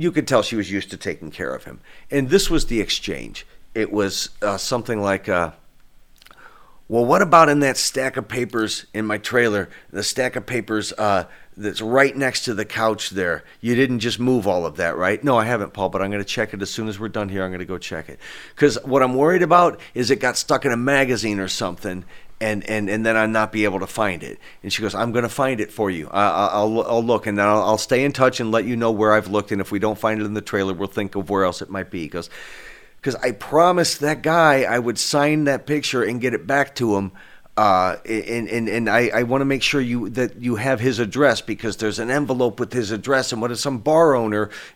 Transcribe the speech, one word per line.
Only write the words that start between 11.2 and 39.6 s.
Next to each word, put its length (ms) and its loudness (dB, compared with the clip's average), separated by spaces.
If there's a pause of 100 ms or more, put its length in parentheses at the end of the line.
that's 260 -6
right 340 2
next 300 -2
to 80 -4
the 120 -4
couch 460 -2
there? 320 -2 (180)
You 140 0
didn't 240 2
just 200 -4
move 280 2
all 180 2
of 120 -6
that, 200 -2
right?" 260 0
"No, 140 4
I 80 2
haven't, 280 -2
Paul, 160 -2
but 120 -2
I'm 100 -2
gonna 120 -4
check 300 -4
it 80 -8
as 80 -6
soon 180 -6
as 120 -8
we're 100 -8
done 200 -6
here. 140 -4
I'm 80 -4
gonna 140 -8
go 120 -8
check 320 -10
it. 100 -18 (360)
'Cause 280 4
what 200 4
I'm 120 2
worried 260 4
about 380 4 (140)
is 180 -2
it 80 2
got 180 0
stuck 280 0
in 60 2
a 60 0
magazine 600 0
or 100 -4
something, 560 -6 (340)
and, 300 -2
and, 200 -2
and 160 -2
then 120 4
I'll 100 4
not 240 0
be 140 0
able 140 0
to 80 -6
find 360 -2
it." 160 -12 (240)
And 80 -8
she 100 -4
goes, 140 -4
"I'm 160 -2
gonna 180 0
find 300 -2
it 140 -6
for 180 0
you. 180 -6
I, 160 2
I, 280 2
I'll, 300 2
I'll 200 2
look, 240 2
and 140 0
I'll, 220 6
I'll 140 4
stay 280 0
in 80 0
touch 260 2
and 100 -2
let 160 2
you 120 -2
know 140 2
where 220 4
I've 140 4
looked, 240 -2
and 80 -2
if 140 -4
we 60 -2
don't 200 0
find 220 0
it 40 -2
in 100 -4
the 60 -2
trailer, 320 -2
we'll 140 -4
think 280 -6
of 140 -6
where 140 2
else 180 0
it 80 -10
might 220 -6
be." 100 -6
He 60 -6
goes, 220 -8 (720)
"'Cause 140 -2
I 160 -2
promised 720 2
that 200 -2
guy 420 4
I 140 0
would 220 -2
sign 460 2
that 200 0
picture 380 -2
and 180 -2
get 140 0
it 100 -6
back 300 0
to 220 2
him, 140 -2 (440)
uh, 400 4 (100)
and, 440 -4
and, 200 -2
and 200 -2
I, 240 4
I 100 2
wanna 220 0
make 180 0